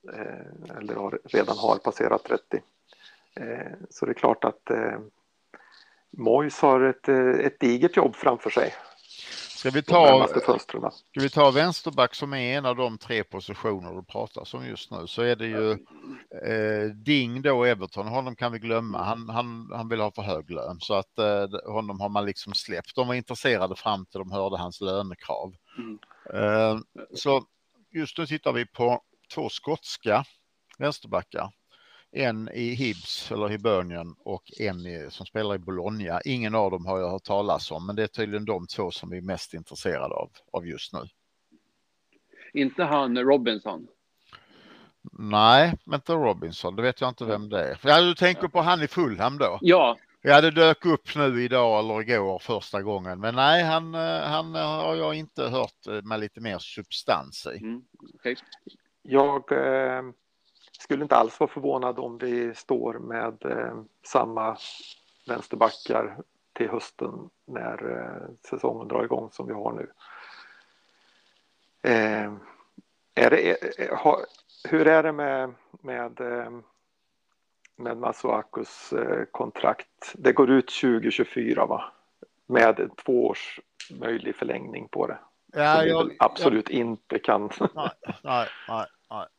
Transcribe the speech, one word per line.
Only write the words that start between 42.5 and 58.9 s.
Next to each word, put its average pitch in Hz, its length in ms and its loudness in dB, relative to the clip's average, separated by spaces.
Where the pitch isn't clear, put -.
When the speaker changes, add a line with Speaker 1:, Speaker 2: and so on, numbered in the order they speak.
Speaker 3:
Inte 143 300 0
han 139 340 2
Robinson? 113 720 2
Speaker 2:
Nej, 117 640 6
men 147 120 -4
inte 170 160 -2
Robinson. 92 600 -2
Det 107 60 -6
vet 123 200 0
jag 127 80 -2
inte 123 160 -10
vem 104 240 -4
det 98 200 -2
är. - 140 -8
Ja, 147 180 8
du 175 140 4
tänker 180 320 2
på 170 140 0
han 170 200 2
i 147 60 -2
Fulham 123 500 -2
då? 92 240 0
Speaker 3:
Ja. 170 360 6
Speaker 2:
Ja, 143 200 10
det 160 100 6
dök 160 340 6
upp 160 300 0
nu 135 280 2
idag 120 360 2
eller 110 220 -2
igår 101 380 0
första 104 420 -6
gången. 95 380 -6
Men 113 160 -2
nej, 151 280 4
han, 165 320 -2
eh, 165 260 -2
han 160 340 -4
har 160 400 -2
jag 156 200 -2
inte 156 320 -8
hört, 120 400 -4
eh, 104 160 -6
med 110 160 -4
lite 107 220 -8
mer 104 180 -6
substans - 960 -6
i. - 20 -12
Speaker 3:
Mm, 113 240 -10
okej. 127 200 -6